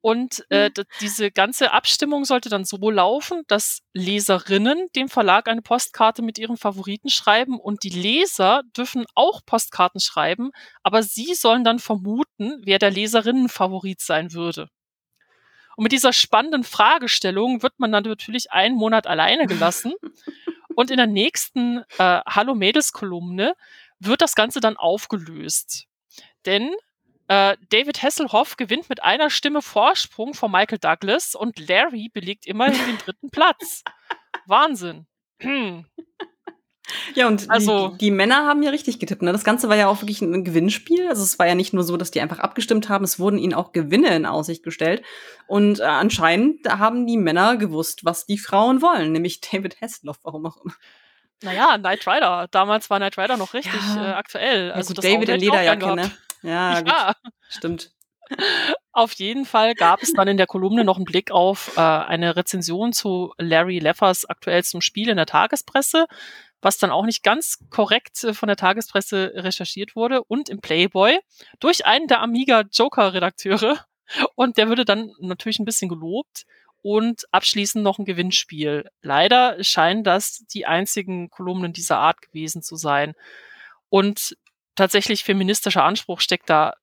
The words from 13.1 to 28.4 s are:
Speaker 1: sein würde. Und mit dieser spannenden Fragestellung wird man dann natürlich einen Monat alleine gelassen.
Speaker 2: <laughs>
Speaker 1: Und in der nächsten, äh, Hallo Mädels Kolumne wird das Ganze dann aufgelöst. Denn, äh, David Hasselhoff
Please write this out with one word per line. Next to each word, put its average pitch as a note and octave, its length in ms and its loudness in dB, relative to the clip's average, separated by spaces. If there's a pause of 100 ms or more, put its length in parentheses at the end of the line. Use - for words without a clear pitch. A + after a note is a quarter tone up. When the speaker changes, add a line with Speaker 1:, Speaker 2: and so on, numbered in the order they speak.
Speaker 1:
sein D#3+ 320 -4
würde. E3 360 -8 (1080)
Und G#3+ 80 -4
mit A3+ 80 0
dieser B3 200 4
spannenden B3 520 0
Fragestellung A#3 1000 0
wird - 160 -2
man A#3 140 -2
dann G#3 120 0
natürlich A3 480 -8
einen G#3 240 2
Monat A3 300 0
alleine G3 400 2
gelassen. F3 460 -2 (100)
Speaker 2:
<laughs> - 760 -14
Speaker 1:
Und B3 140 2
in C4 60 0
der B3 100 6
nächsten, A#3+ 720 -2 (200)
äh, F3+ 280 4
Hallo B3 280 0
Mädels A3 380 2
Kolumne F#3 640 -4 (460)
wird G#3 220 0
das D#4+ 120 0
Ganze G#3+ 260 0
dann A3 160 0
aufgelöst. E3 1080 -6 (600)
Denn, G#3+ 280 0 (540)
äh, G3 280 4 (140)
David C4+ 320 0
Hasselhoff C4 540 0